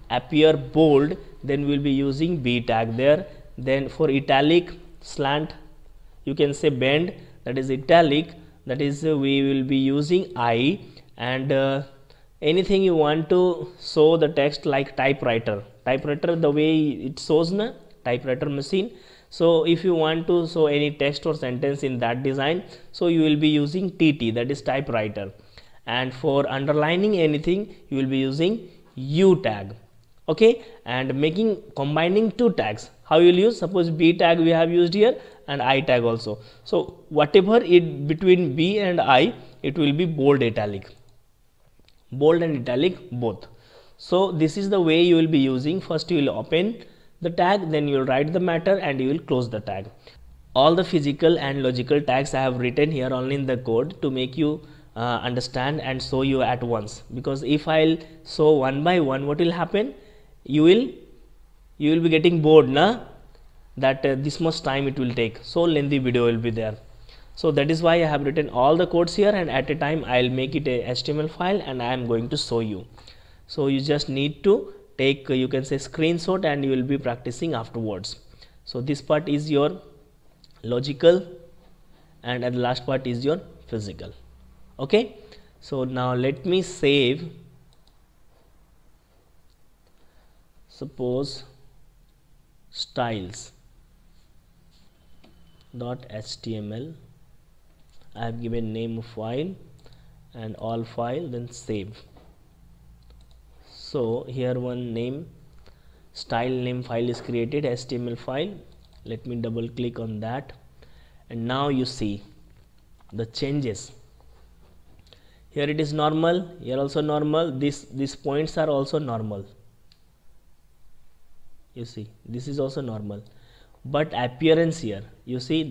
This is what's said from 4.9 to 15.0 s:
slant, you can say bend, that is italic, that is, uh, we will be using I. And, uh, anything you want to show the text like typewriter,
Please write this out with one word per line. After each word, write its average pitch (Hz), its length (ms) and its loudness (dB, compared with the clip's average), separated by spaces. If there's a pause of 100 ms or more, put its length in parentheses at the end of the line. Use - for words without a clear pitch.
slant, 147 540 -4 (680)
you 135 120 -6
can 143 180 0
say 151 160 0
bend, 143 460 0 (280)
that 131 140 -6
is 131 120 -4
italic, 156 600 4 (360)
that 135 160 -4
is, 143 240 -2
uh, 156 120 0
we 139 240 2
will 135 220 0
be 135 120 0
using 147 600 0
I. 120 420 2 (380)
And, 131 340 -4
uh, 135 320 0 (580)
anything 190 420 2
you 185 120 4
want 156 340 2
to 180 520 2
show 160 340 4
the 160 140 4
text 147 380 -2
like 139 280 0
typewriter, 117 680 0 (220)